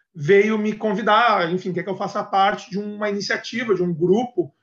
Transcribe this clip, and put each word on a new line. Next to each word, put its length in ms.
veio 440
me 160
convidar, 800
enfim, 200
quer 120
que 60
eu 60
faça 280
parte 460
de 80
uma 320
iniciativa, 640
de 80
um 120
grupo, 680